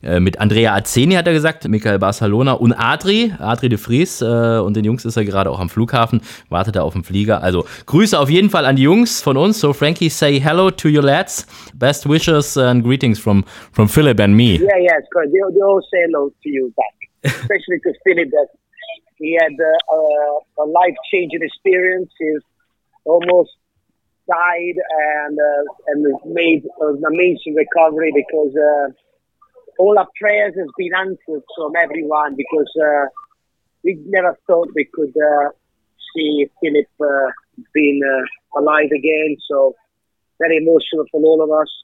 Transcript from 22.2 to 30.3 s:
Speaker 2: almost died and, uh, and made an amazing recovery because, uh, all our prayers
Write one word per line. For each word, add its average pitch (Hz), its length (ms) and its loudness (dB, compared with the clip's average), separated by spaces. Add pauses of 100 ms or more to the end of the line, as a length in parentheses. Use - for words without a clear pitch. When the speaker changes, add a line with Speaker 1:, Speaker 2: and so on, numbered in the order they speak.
Speaker 2:
almost 175 380 2 (760)
died 175 500 -2 (480)
and, 147 100 -8 (140)
uh, 143 140 -2 (240)
and 147 120 -2 (400)
made 165 220 0 (240)
an 143 160 -4 (100)
amazing 170 420 -2 (100)
recovery 160 480 0 (100)
because, 151 300 -2 (160)
uh, 147 180 0 (920)
all 202 200 4
our 185 100 0 (120)
prayers 208 420 0